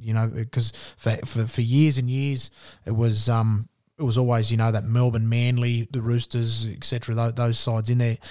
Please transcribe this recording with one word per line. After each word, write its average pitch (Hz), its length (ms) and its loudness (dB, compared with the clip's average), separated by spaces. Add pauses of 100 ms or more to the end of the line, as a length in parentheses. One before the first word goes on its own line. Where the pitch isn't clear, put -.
you 110 140 -2
know, 113 180 2 (180)
'cause 120 220 -2 (240)
for, 110 180 -2 (100)
for, 113 220 -2
for - 140 -4
years 135 360 4
and 123 140 -2
years, 135 400 -4 (360)
it 113 100 -2
was, 110 320 2
um, 113 400 2 (280)
it 165 60 -8
was 120 160 0
always, 120 320 2
you 117 60 0
know, 113 160 2
that 110 100 -2
Melbourne, 113 460 2
Manly, 120 600 0
the 127 140 -4
Roosters, 113 640 -2
et - 160 -8
cetera, 120 320 -4
tho-, 117 160 0
those 117 300 0
sides 113 280 -2
in 123 100 2
there 117 200 0 (120)